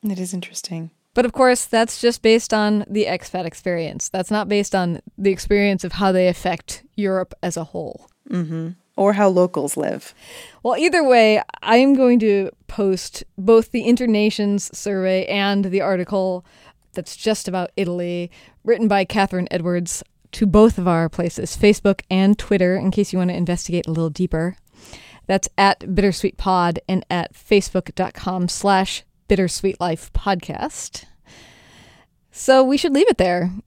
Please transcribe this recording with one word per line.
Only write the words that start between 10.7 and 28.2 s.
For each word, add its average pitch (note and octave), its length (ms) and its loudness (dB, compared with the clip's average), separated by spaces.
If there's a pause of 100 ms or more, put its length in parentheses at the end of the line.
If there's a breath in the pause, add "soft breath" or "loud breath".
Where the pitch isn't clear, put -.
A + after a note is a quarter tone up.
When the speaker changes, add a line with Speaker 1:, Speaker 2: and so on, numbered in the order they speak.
Speaker 2:
either E4+ 260 2
way, A3+ 380 6 (200)
I A3+ 140 2
am C4+ 180 6
going B3 260 4
to G3+ 300 0 (160)
post - 580 -4 (120)
both A3+ 360 4
the A#3 100 -2
Internations G#3+ 960 0
survey F#3+ 500 -2
and G3+ 400 -2
the F#3 160 -2
article F#3 640 -2 (480 soft breath)
that's - 200 -10
just - 320 -4
about F3+ 300 -6
Italy, F3 540 -4 (340 soft breath)
written A3+ 240 2
by G3 160 2
Catherine F#3 460 -2
Edwards, F3 520 -4 (300)
to - 140 0
both G#3+ 320 6
of F3+ 100 -2
our E3 200 2
places, - 480 -6
Facebook G#3 540 2
and F#3+ 280 4
Twitter, F#3 380 0
in F#3+ 140 -2
case G3+ 220 -2
you F3+ 60 -2
want F3+ 120 0
to F3+ 60 -6
investigate F3 500 -4
a - 40 -6
little E3 200 -2
deeper. E3+ 460 -4 (680 loud breath)
That's F#3+ 220 0 (100)
at G3 360 2
Bittersweet G3 420 0
Pod F3 420 0 (100)
and F#3+ 220 -2
at F3 220 -4
facebook - 640 -2
dot - 180 -4
com F#3 360 -4